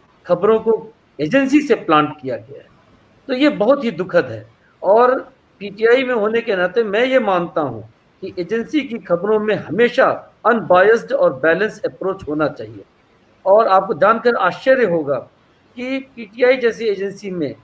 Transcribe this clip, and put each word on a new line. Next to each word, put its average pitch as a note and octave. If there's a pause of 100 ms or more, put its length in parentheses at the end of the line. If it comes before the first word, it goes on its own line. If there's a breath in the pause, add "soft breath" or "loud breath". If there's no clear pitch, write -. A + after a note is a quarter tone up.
(260)
खबरों G3+
को A3 (280)
एजेंसी C4+
से -
प्लांट D3+
किया C3
गया -
है। - (600)
तो C4+
ये C#4
बहुत A3+
ही A#3
दुखद E3+
है A2 (360 soft breath)
और B3 (260)
पीटीआई A3
में B3+
होने A3
के A3+
नाते F#3
मैं G#3+
ये C4
मानता F3+
हूँ A#2 (300)
कि F#3+
एजेंसी A3+
की A3+
खबरों G3
में G#3
हमेशा F#3 (140)
अनबायस्ड G3
और F3+
बैलेंस E3+
अप्रोच F#3
होना D3+
चाहिए। A2 (640)
और G#3+
आपको F#3+
जानकर A3+
आश्चर्य A#3
होगा D3 (500)
कि B3+
पीटीआई B3
जैसी A3+
एजेंसी G3
में D#3+